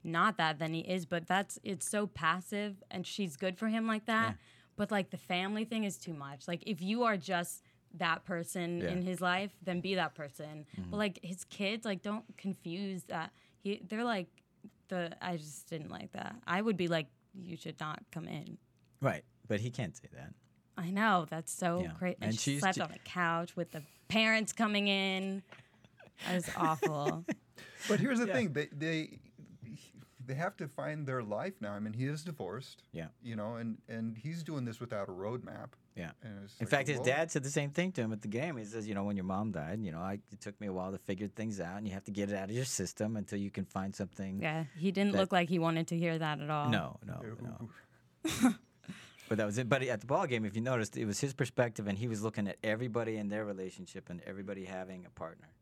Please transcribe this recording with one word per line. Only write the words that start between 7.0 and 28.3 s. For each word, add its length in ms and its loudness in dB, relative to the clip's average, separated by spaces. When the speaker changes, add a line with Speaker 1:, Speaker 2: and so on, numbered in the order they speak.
Speaker 1:
are 120 6
just 460 -2
that 280 2
person 560 -2
Speaker 2:
Yeah. 100 2
Speaker 1:
in 120 2
his 180 0
life, 320 2
then 180 0
be 140 0
that 220 2
person. 500 -10
Speaker 2:
Mm-hmm. 140 -6
Speaker 1:
But, 60 -2
like, 260 0
his 220 -8
kids, 400 -2
like, 180 0
don't 220 -2
confuse 680 -4
that. 280 -4
He, 280 -2
they're 160 -2
like, 240 0
the, 360 -2
I 120 0
just 320 -10
didn't 220 -6
like 220 -8
that. 240 -6
I 140 2
would 160 2
be 120 2
like, 180 4
"You 240 -8
should 240 -10
not 300 -6
come 180 -8
in." 300 -8
Speaker 2:
Right, 240 2
but 120 4
he 100 0
can't 260 -4
say 160 -18
that. 220 -14
Speaker 1:
I 140 -2
know, 400 6
that's 220 -4
so 320 2
Speaker 2:
Yeah. 80 -4
Speaker 1:
cra-, 160 0
and 160 0
Speaker 2:
And 100 2
Speaker 1:
she 200 2
Speaker 2:
she's 60 0
Speaker 1:
slept 160 4
Speaker 2:
ju- 60 0
Speaker 1:
on 80 -2
the 80 -14
couch 580 0
with 140 -2
the 120 -8
parents 440 6
coming 360 4
in. 540 2
It 60 2
was 220 2
awful. 760 2
Speaker 2:
<laughs> 580 -8
Speaker 3:
But 120 6
here's 180 4
the 80 4
Speaker 2:
Yeah. 60 0